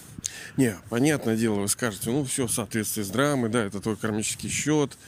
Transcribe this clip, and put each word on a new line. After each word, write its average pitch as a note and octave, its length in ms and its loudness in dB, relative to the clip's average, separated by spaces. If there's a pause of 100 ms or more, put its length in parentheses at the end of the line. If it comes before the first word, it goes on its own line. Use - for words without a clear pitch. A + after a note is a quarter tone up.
(560)
Не, A#2 200 4 (140)
понятное A#2+ 460 2
дело, A2 260 2
вы G2+ 60 0
скажете, G#2+ 440 -2
ну, C#3+ 140 2
всё B2+ 200 -2
в G#2 60 0
соответствии A2 500 -2
с G2 80 -4
драмой, B2+ 400 2
да, A2+ 140 2
это G2+ 160 -4
твой G#2+ 160 -2
кармический G#2+ 540 -2
счёт. D3 480 0 (100)